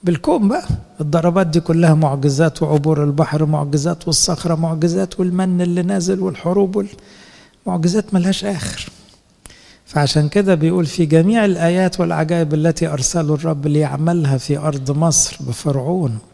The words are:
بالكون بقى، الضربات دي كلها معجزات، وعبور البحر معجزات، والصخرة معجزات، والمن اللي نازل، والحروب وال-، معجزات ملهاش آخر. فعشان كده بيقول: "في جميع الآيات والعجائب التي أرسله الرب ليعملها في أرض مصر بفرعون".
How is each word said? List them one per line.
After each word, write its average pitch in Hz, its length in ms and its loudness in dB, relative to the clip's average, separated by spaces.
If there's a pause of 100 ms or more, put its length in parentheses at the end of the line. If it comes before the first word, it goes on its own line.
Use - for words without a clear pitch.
بالكون 196 440 0
بقى، 320 200 -2 (340)
الضربات 170 460 2
دي 160 120 2
كلها 165 340 4
معجزات، 147 680 2
وعبور 151 400 2
البحر 147 420 0
معجزات، 147 640 -2
والصخرة 165 480 -2
معجزات، 165 640 -2
والمن 180 420 0
اللي 175 200 0
نازل، 185 380 -2
والحروب 185 560 -2
وال-، 202 140 -4 (760)
معجزات 180 480 -2
ملهاش 190 320 0
آخر. - 440 -8 (960)
فعشان 147 440 0
كده 196 260 2
بيقول: 165 300 2
"في 165 200 -2
جميع 185 400 4
الآيات 180 540 0
والعجائب 165 540 0
التي 160 340 0
أرسله 151 460 -2
الرب 151 340 -2
ليعملها 147 680 0
في 143 200 -2
أرض 143 340 -4
مصر 151 480 2
بفرعون". 135 800 -2 (160)